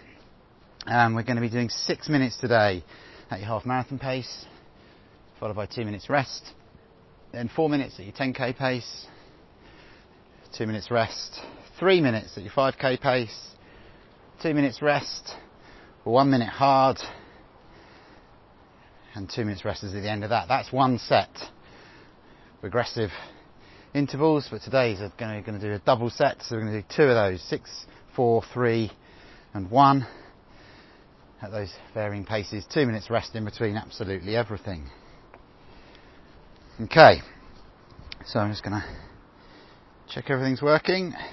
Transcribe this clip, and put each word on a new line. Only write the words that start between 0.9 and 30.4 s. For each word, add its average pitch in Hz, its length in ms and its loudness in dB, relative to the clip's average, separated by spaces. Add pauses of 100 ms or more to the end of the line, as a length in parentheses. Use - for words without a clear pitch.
we're 113 80 -2
gonna 117 180 -2
be 117 80 -2
doing 117 200 -2
six - 400 -6
minutes 131 280 2
today 104 460 2 (480)
at 101 80 -6
your 101 80 -10
half 110 180 -4
marathon 127 320 -4
pace, 131 480 -8 (960)
followed 107 160 -6
by 101 100 -6
two 120 180 -8
minutes 104 280 -8
rest, - 400 -2 (800)
then 117 180 -8
four 160 200 0
minutes 143 280 -2
at 92 80 -16
your 101 80 -16
ten 131 200 -4
K 127 200 -4
pace, 127 540 -6 (1500)
two 113 120 -4
minutes 107 240 -8
rest, - 480 -2 (400)
three 180 220 6
minutes 117 360 0
at 101 60 -12
your 107 100 -14
five 135 240 0
K 131 200 0
pace, 127 500 -2 (960)
two 160 100 0
minutes 143 260 2
rest, - 540 -2 (680)
one 131 260 6
minute 120 200 4
hard, 135 500 4 (2250)
and 98 140 -10
two 120 160 -4
minutes 101 180 -6
rest 101 200 -6
is 98 100 -8
at 104 80 -8
the 104 80 -6
end 104 140 -4
of 107 80 -6
that. 113 160 0
That's 127 260 -2
one 131 240 4
set. 107 320 2 (1300)
Regressive 110 480 -2 (840)
intervals, 143 560 2
but 110 140 -12
today's 117 360 2 (200)
gonna, 107 240 -8
gonna 104 160 -8
do 104 120 -6
a 104 60 -4
double 117 320 2
set, - 320 0
so - 140 -8
we're 110 80 -4
gonna 107 180 -4
do 95 80 -18
two - 140 2
of 131 100 8
those, 98 300 2
six, - 420 -10 (300)
four, 117 260 2 (140)
three, 117 340 0 (640)
and 95 160 -8
one 139 380 6 (1400)